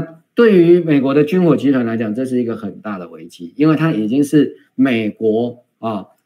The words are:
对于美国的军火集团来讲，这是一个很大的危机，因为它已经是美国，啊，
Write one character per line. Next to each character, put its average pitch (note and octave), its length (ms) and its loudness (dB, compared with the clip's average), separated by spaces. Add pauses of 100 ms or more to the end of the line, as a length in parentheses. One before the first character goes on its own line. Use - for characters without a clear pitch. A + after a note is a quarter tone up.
(340)
对 A3 240 4
于 F3 220 6
美 D#3 200 0
国 C3+ 140 0
的 D3+ 100 4
军 F3+ 200 0
火 D3+ 120 4
集 C3+ 160 0
团 B2+ 140 0
来 A2+ 120 -4
讲， G#2+ 180 -4
这 C3 100 -4
是 B2+ 140 -4
一 B2 40 -2
个 A2+ 120 -6
很 G2+ 240 -12
大 G#2 180 -10
的 F2 120 -14
危 E2 180 -20
机， E2+ 300 -18
因 D3+ 120 2
为 D#3 60 2
它 D#3 160 -2
已 G#2+ 160 -4
经 C3+ 160 0
是 C#3+ 340 0 (160)
美 A#2+ 380 0
国， A2+ 540 -4 (120)
啊， G#2+ 300 -8 (180)